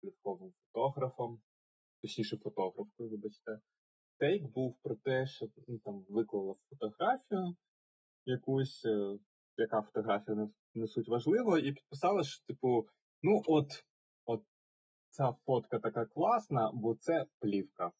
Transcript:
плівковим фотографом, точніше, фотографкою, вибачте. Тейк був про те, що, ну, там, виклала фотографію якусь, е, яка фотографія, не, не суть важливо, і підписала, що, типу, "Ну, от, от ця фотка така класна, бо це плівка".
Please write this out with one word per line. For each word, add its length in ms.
плівковим 600
фотографом, 800
точніше, 360
фотографкою, 720
вибачте. 500
Тейк 260
був 400
про 120
те, 320
що, 200
ну, 120
там, 300
виклала 460
фотографію 840
якусь, 600
е, 320
яка 240
фотографія, 560
не, 120
не 120
суть 220
важливо, 480
і 140
підписала, 520
що, 220
типу, 420
"Ну, 240
от, 380
от 180
ця 260
фотка 340
така 260
класна, 680
бо 220
це 300
плівка". 600